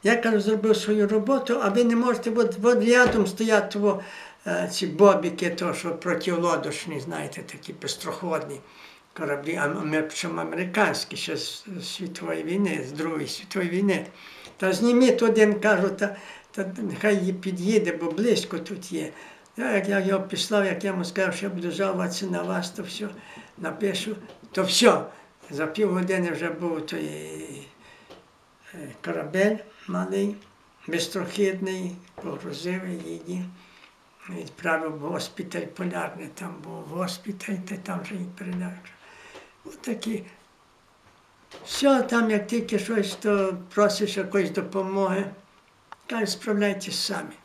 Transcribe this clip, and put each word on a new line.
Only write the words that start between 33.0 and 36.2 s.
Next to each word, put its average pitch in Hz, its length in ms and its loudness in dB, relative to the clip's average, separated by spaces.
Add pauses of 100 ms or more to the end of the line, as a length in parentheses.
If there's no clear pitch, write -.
відправив 160 680 -4
в - 0 -
госпіталь 175 680 -6
полярний, 175 680 -6